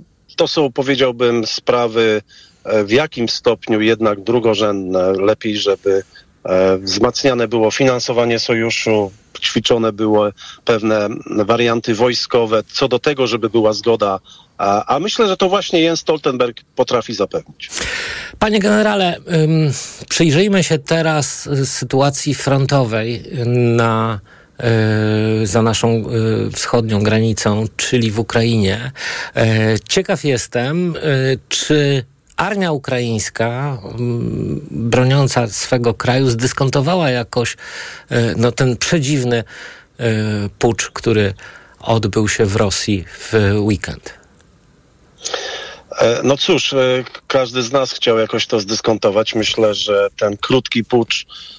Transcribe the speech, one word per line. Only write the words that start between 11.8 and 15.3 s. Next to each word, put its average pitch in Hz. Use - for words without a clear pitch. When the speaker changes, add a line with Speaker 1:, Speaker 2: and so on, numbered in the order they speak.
Speaker 1:
wojskowe, 113
co 135
do 123
tego, 135
żeby 113
była 107
zgoda. 104
A, 101
a 147
myślę, 214
że 185